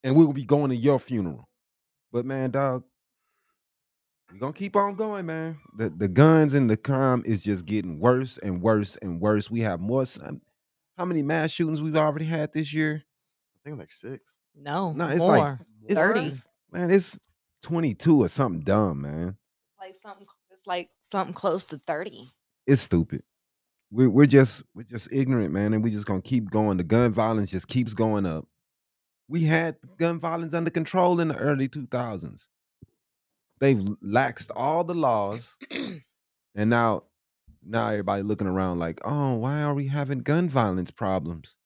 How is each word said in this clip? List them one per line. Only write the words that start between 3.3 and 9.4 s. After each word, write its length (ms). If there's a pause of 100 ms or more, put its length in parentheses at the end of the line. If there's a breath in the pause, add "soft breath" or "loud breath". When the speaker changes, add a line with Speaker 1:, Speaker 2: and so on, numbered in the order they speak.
Speaker 1:
we 60
gonna 140
keep 240
on 180
going, 320
man. 320 (180)
The, 140
the 180
guns 460
and 160
the 60
crime 500
is 160
just 240
getting 320
worse 400
and 240
worse 340
and 240
worse. 300